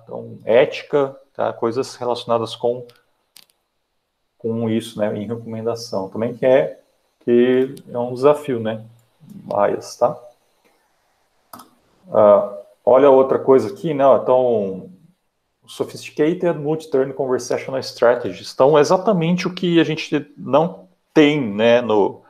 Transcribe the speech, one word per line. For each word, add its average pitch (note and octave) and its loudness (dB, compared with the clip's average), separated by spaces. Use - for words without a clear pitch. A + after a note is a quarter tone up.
Então, A#2 -16
ética, C3+ 0
tá? A2+ -4
Coisas A#2+ -6
relacionadas A#2 -4
com, B2 -4
com A2+ -6
isso, A2 -4
né, G#2+ -4
em G#2 -8
recomendação. A2+ -8
Também A2+ -6
que - -8
é, C3+ 2
que B2+ 2
é A#2+ -8
um B2 -6
desafio, C3+ 0
né? A2 -8
Bias, - -4
tá? C3 -2
Ah, G#2 4
olha C3+ 6
outra C3 4
coisa B2+ 2
aqui, D#3 -6
né? C#3 0
Então, A2 -2
sophisticated D#3+ -4
multi-turn C#3+ -4
conversational B2+ -6
strategies. A#2 -2
Então, D3 4
exatamente F3+ 0
o F3+ -8
que E3+ 0
a D#3 4
gente D3+ -6
não D3+ -2
tem, D3 4
né, A#2 2
no, G#2+ 0